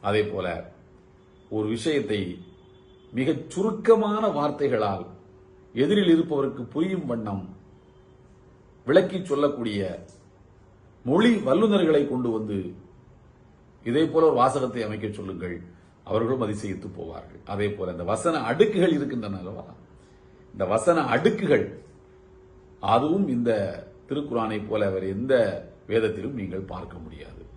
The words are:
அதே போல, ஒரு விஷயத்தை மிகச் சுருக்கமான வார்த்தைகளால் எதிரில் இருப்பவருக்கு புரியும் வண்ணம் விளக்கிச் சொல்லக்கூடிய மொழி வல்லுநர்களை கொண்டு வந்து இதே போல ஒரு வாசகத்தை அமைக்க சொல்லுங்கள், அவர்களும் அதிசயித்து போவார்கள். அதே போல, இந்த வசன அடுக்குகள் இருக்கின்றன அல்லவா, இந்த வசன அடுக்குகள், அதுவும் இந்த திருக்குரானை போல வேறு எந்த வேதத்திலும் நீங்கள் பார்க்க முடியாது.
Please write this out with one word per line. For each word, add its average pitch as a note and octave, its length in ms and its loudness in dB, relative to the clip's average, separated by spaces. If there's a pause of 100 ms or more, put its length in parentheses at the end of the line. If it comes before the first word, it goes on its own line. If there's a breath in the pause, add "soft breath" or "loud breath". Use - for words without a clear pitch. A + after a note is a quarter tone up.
அதே G#2 220 2
போல, F2+ 500 -4 (760)
ஒரு G#2+ 180 -2
விஷயத்தை A2 680 -2 (760)
மிகச் B2+ 380 -2
சுருக்கமான G#3+ 760 2
வார்த்தைகளால் B2 800 0 (680)
எதிரில் E3+ 460 4
இருப்பவருக்கு C#3 420 -2
புரியும் E3 440 -4
வண்ணம் G#2 500 -6 (1300)
விளக்கிச் F3+ 380 4
சொல்லக்கூடிய A2+ 800 -2 (1000)
மொழி G#3+ 320 4
வல்லுநர்களை E3 720 4
கொண்டு B2 220 -2
வந்து G#2 420 -4 (1120)
இதே C#3+ 220 2
போல D#3+ 200 4
ஒரு D3 80 6
வாசகத்தை B2+ 480 2
அமைக்க G#2+ 280 -4
சொல்லுங்கள், F2+ 520 -8 (420 loud breath)
அவர்களும் A2+ 380 0
அதிசயித்து G#2 440 -6 (120)
போவார்கள். - 460 -12
அதே G2+ 260 -2
போல, F#2 200 -6
இந்த E2+ 140 -8
வசன D3+ 340 0
அடுக்குகள் E3+ 540 2
இருக்கின்றன A#2+ 440 -4
அல்லவா, F2+ 280 -12 (880 soft breath)
இந்த G2 120 -2
வசன A#2 360 2
அடுக்குகள், D3 840 2 (1000)
அதுவும் D#3 480 2
இந்த A#2 540 -2 (260)
திருக்குரானை A2+ 600 -4
போல G#2+ 220 0
வேறு F#2+ 180 -2
எந்த A2 560 0 (240)
வேதத்திலும் A2 440 0
நீங்கள் F#2+ 280 -6
பார்க்க F#2 380 -12
முடியாது. - 460 -16 (120)